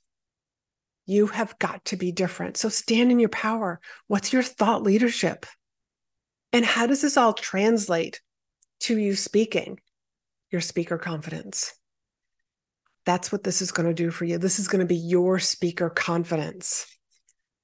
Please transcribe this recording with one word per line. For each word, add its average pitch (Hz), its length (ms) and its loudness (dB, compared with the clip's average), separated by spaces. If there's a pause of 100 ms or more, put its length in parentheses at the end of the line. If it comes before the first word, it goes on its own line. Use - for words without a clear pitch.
(1040)
You 202 220 4
have 208 320 -6
got 185 260 -4
to 196 120 -6
be 180 140 -2
different. 180 460 -4
So 220 120 -2
stand 233 420 2
in 240 80 6
your 226 100 4
power. 220 520 -4 (260)
What's 202 260 0
your 254 100 4
thought 220 380 2
leadership? 220 640 2 (1080)
And 240 120 4
how 233 220 2
does 277 140 2
this 285 160 2
all 233 160 6
translate 202 880 0 (600)
to 226 160 0
you 202 180 2
speaking? - 640 -2 (720)
Your 175 120 -2
speaker 170 360 -4
confidence. 165 760 -8 (1300)
That's 180 260 0
what 202 120 -6
this 185 180 0
is 180 100 -4
gonna 170 220 0
do 170 180 -2
for 170 140 -6
you. 170 120 -2
This 180 220 0
is 196 80 -2
gonna 190 180 2
be 175 100 2
your 175 440 2
speaker 170 500 -2
confidence. 170 960 -2 (800)